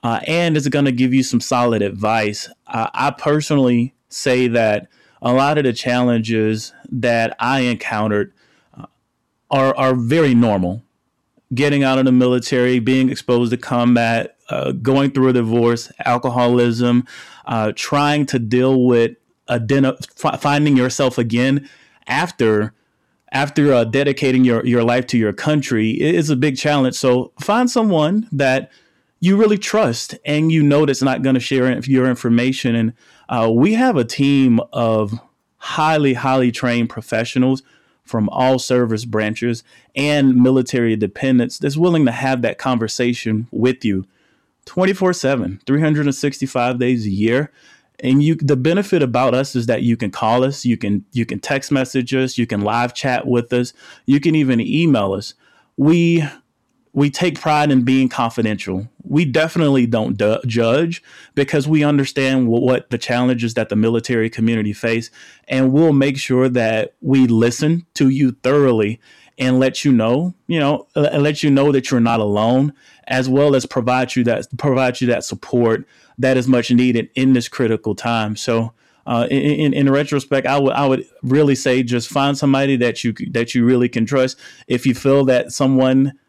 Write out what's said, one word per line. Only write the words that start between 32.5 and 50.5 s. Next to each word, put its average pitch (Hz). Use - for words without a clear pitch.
And, 113
uh, 113
we 139
have 233
a 120
team 135
of 110
highly, 151
highly 127
trained 120
professionals 127
from 110
all 131
service 120
branches 110
and 139
military 123
dependents 120
that's 147
willing 165
to 117
have 127
that 110
conversation 117
with 123
you 95
twenty-four 185
seven, 117
three 143
hundred 151
and 139
sixty-five 127
days 123
a 104
year. 113
And 135
you, 160
the 143
benefit 170
about 123
us 135
is 117
that 117
you 117
can 113
call 117
us, 139